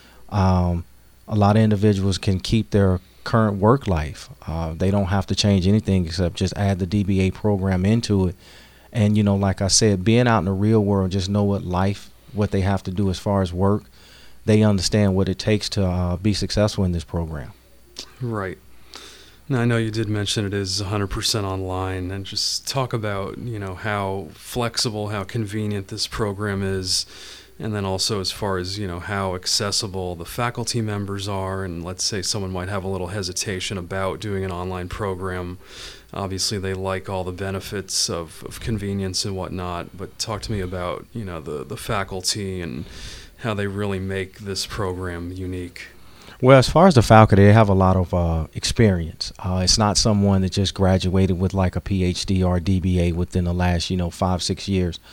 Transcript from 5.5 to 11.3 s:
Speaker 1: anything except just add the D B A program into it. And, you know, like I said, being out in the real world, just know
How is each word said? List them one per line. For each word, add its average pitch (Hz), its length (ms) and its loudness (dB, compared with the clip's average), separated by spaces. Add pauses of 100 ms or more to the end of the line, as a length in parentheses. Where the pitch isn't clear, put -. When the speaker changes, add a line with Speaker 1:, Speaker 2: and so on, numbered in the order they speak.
Speaker 1:
anything 98 380 2
except 85 300 -2
just 92 200 -2
add 98 220 0
the 92 80 -2
D 101 180 0
B 95 160 2
A 95 100 4
program 95 540 0
into 101 440 2
it. 87 60 -6 (560)
And, 107 280 4
you 107 40 4
know, 101 140 4
like 98 240 2
I 98 80 2
said, 98 340 4
being 113 240 4
out 113 140 4
in 80 60 0
the 98 60 0
real 107 300 4
world, 98 280 2
just 92 180 -2
know 101 160 2